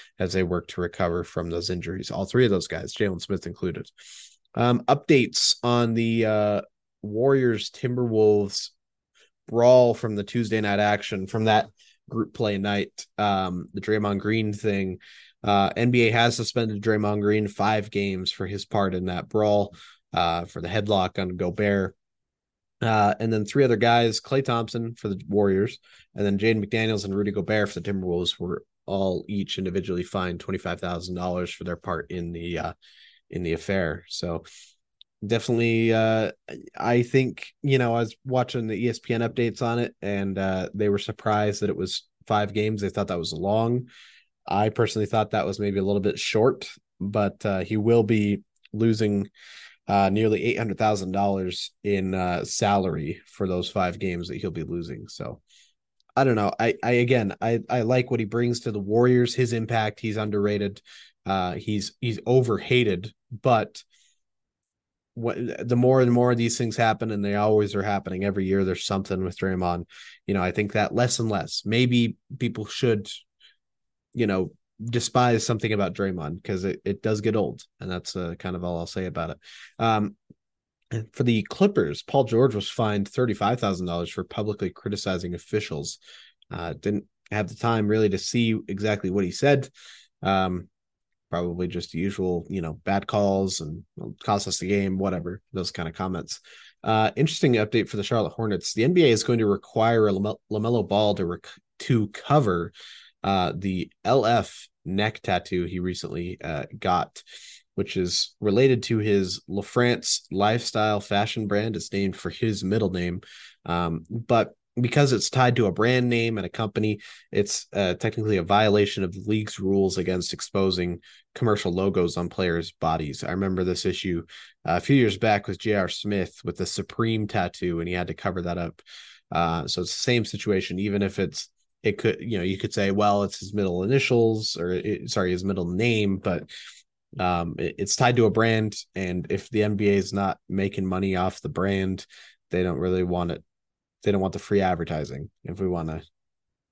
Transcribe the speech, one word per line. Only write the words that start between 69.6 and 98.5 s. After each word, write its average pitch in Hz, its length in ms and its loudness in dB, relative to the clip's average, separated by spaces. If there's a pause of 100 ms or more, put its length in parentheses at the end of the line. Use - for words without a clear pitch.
You 101 80 0
know, 98 80 2
I 90 100 0
think 104 220 -2
that 107 220 0
less 123 240 2
and 113 100 0
less. - 360 -4
Maybe 120 500 2 (240)
people 110 260 -4
should, 107 440 0 (1040)
you 117 140 2
know, 95 240 0 (320)
despise 117 640 2
something 110 280 0
about 95 200 0
Draymond, 90 500 -4
'cause 95 200 -4
it, - 220 -4
it 95 180 -4
does 107 180 0
get 110 140 0
old, 101 260 -2 (180)
and 95 120 -8
that's, - 240 -8
uh, 85 240 -6
kind 92 160 -6
of 87 80 -8
all 87 160 -4
I'll 85 80 -6
say 95 180 -6
about 82 260 -6
it. - 60 -12 (400)
Um, 107 380 2 (1000)
for - 100 0
the 117 200 2
Clippers, 117 580 -4
Paul 139 220 0
George 113 320 2
was 101 140 -6
fined 104 380 -2
thirty-five 117 520 -2
thousand 95 260 -2
dollars 85 240 -4
for 92 140 -8
publicly 104 480 -6
criticizing 92 640 -6
officials. - 640 -6 (500)
Uh, 85 240 -8
didn't - 320 -4 (240)
have 104 200 -2
the 110 60 -16
time 113 320 0
really 107 220 4
to 95 80 -2
see 113 400 0 (100)
exactly 101 440 -2
what 98 140 0
he 90 60 -4
said. 139 380 2 (540)
Um, 92 460 0 (600)
probably 87 380 -4
just 87 240 -8
the 80 80 -6
usual, 90 500 -2
you 95 120 -4
know, 80 120 -6
bad 98 320 -4
calls 98 560 0
and 78 220 -10 (400)
cost 101 240 0
us 92 100 -4
the 92 100 -6
game, 98 300 0
whatever, 92 440 -4 (120)
those 90 160 -4
kind 85 180 -8
of 82 60 -10
comments. 92 460 -6 (440)
Uh, 110 320 4
interesting 135 380 2
update 107 340 2
for 110 100 -8
the 98 60 -2
Charlotte 104 300 0
Hornets. 104 400 -4